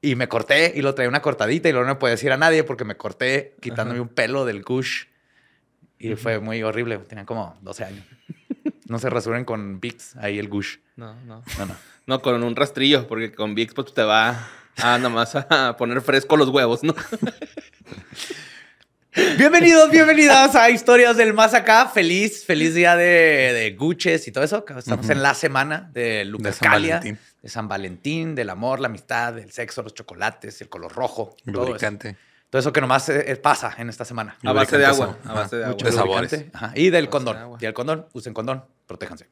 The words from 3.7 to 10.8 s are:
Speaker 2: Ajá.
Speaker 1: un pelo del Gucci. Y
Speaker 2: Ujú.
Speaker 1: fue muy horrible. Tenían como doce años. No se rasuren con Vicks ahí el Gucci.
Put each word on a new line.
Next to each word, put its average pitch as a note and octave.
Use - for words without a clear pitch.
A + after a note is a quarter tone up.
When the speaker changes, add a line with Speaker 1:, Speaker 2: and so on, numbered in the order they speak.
Speaker 2:
Ajá. -
Speaker 1:
un A#2
pelo B2+
del G#2
Gucci. -
Y A2
Speaker 2:
Ujú. G#2+
Speaker 1:
fue A2+
muy A2
horrible. A2
Tenían G2
como G#2+
doce F#2
años. G2
No A#2
se B2+
rasuren A#2+
con G#2
Vicks -
ahí G#2
el G#2
Gucci. G2+